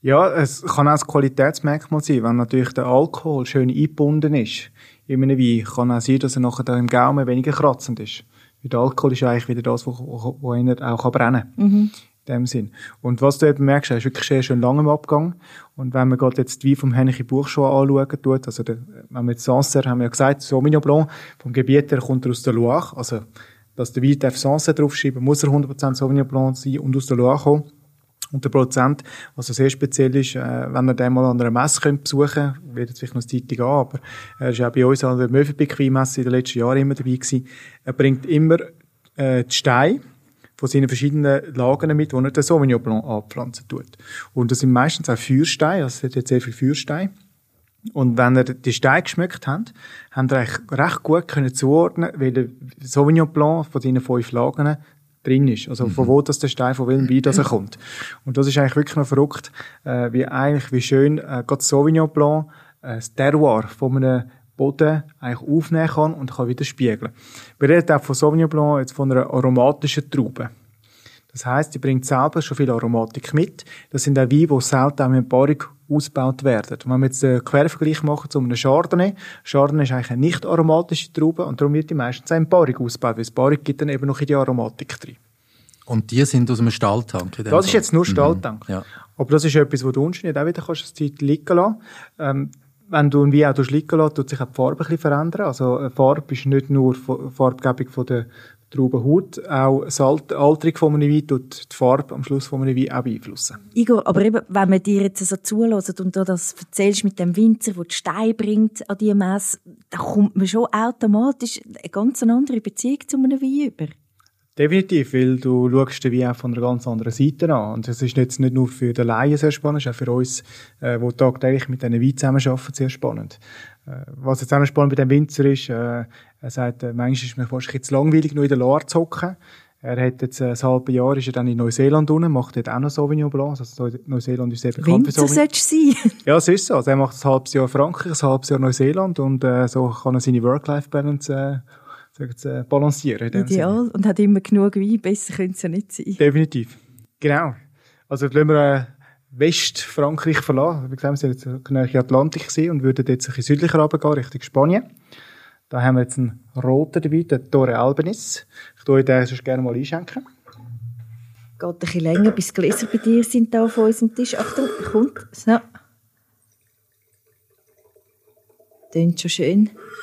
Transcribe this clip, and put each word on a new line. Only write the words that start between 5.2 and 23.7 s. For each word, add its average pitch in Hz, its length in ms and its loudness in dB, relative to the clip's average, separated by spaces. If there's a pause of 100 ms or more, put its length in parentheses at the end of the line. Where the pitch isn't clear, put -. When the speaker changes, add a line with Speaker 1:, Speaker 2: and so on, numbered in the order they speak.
Speaker 1:
einem 135 160 2
Wein, 117 240 2
kann 123 280 -2
auch 120 100 0
sein, 135 180 2
dass 131 160 -4
er 131 60 -2
nachher 123 220 -2
da 123 140 -2
im 120 100 0
Gaumen 131 380 2
weniger 127 280 0
kratzend 131 460 -2
ist. - 240 -14 (400)
Weil 127 60 -10
der 120 100 -2
Alkohol 131 340 0
ist 127 80 -4
ja 127 100 2
eigentlich 120 160 -2
wieder 120 160 -4
das, 120 240 -4
wo, 127 100 -8
wo, 123 420 -10
wo 131 120 -6
einer 123 240 0 (120)
auch 117 140 -4
kann 123 100 0
brennen. 120 440 0
Speaker 2:
Mhm. 208 360 4 (360)
Speaker 1:
In 131 60 -6
dem 123 120 -2
Sinn. 113 260 -6 (300)
Und 123 220 -2
was 139 160 4
du 156 80 6
eben 139 180 2
merkst, 139 240 2
er 120 80 0
ist 113 80 -4
wirklich - 220 -6
sehr 131 160 2
schön 123 180 0
lang 127 160 2
im 151 100 2
Abgang. 151 460 0 (420)
Und 127 200 -6
wenn 127 120 2
man 127 120 2
gerade 127 180 2
jetzt - 240 -4
die 135 80 2
Wein 139 60 4
vom 135 180 0
Hennechy 127 300 2
Bourgeois 139 580 0
anschauen 139 400 0
tut, 131 240 0
also 120 160 -8
der, 113 160 -6 (320)
wenn 123 160 -6
man 120 40 0
jetzt 117 140 -4
Sancerre, 131 460 2
haben 123 100 -2
wir 123 60 0
ja 117 40 -2
gesagt, 139 340 0
Sauvignon 143 380 2
Blanc, 147 280 2 (300)
vom 123 140 -10
Gebiet 135 380 4
her 139 80 2
kommt 127 260 -2
er 123 60 0
aus 117 120 -6
der 123 100 0
Loire. 127 420 0
Also, 117 260 -8 (540)